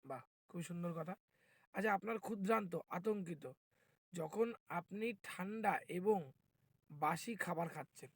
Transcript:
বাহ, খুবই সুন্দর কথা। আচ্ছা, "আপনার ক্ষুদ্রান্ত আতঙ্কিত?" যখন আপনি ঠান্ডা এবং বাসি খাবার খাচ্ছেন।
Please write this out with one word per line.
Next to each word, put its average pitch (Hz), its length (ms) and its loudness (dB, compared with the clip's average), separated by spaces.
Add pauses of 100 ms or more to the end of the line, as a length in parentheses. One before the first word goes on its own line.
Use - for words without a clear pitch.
বাহ, 135 180 -8 (260)
খুবই 175 140 -4
সুন্দর 170 320 -2
কথা। 165 220 -4 (560)
আচ্ছা, 202 220 4
"আপনার 202 240 0
ক্ষুদ্রান্ত 202 580 2 (120)
আতঙ্কিত?" 175 640 -2 (600)
যখন 202 420 0 (140)
আপনি 196 440 -2 (100)
ঠান্ডা 202 680 0
এবং 180 440 2 (580)
বাসি 151 440 0
খাবার 170 340 0
খাচ্ছেন। - 480 -10